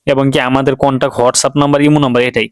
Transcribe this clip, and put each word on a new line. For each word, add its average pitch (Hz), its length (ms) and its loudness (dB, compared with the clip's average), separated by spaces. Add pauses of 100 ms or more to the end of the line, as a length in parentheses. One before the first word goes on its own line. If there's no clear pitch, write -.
এবং 139 240 0
কি 139 100 0
আমাদের 131 360 0
কন্ট্যাক্ট 135 440 -2
WhatsApp 139 380 0
নাম্বার, 143 240 2
ইমো 147 180 2
নাম্বার 123 220 0
এটাই। 120 300 -2